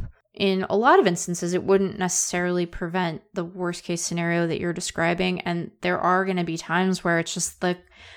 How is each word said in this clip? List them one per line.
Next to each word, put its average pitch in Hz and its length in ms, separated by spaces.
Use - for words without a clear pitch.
in 190 360
a - 60
lot 277 240
of 285 80
instances. 175 460
It 180 100
wouldn't 196 360
necessarily 180 680
prevent 170 560
the 185 120
worst 175 380
case 170 180
scenario 170 460
that 165 120
you're 175 140
describing. 175 680
And 170 300
there 180 180
are 180 260
gonna 185 180
be 165 140
times 180 460
where 170 160
it's 160 140
just - 280
the 180 160